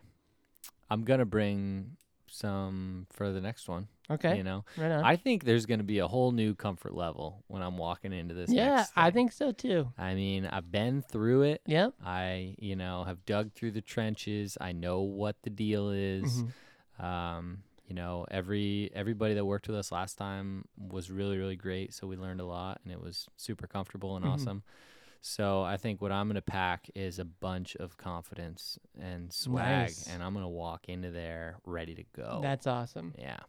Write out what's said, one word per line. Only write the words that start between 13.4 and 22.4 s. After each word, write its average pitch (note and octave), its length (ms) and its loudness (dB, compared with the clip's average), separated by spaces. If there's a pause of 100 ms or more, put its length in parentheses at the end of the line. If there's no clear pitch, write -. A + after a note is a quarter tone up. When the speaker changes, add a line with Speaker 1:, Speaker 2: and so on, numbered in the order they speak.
Speaker 1:
through A#2 180 -4
the G#2 100 -4
trenches. G#2+ 800 -2
I F2+ 120 -4
know F2+ 280 0
what G2+ 420 -2
the A#2 60 -2
deal G#2 400 2
is. G2 540 2
Speaker 2:
Mm-hmm. - 600 -10
Speaker 1:
Um, F2 580 -4 (240)
you F#2+ 80 -8
know, F2 360 -4
every, G2+ 640 0
everybody G#2+ 420 2
that G#2 100 2
worked G2+ 220 0
with A2 100 -2
us G2+ 140 -4
last F2+ 260 -2
time G2 480 -4 (120)
was F#2 340 -8
really, G2 260 0
really F#2+ 180 0
great. F#2+ 380 -4
So - 140 -8
we F#2+ 100 -4
learned F#2 240 -6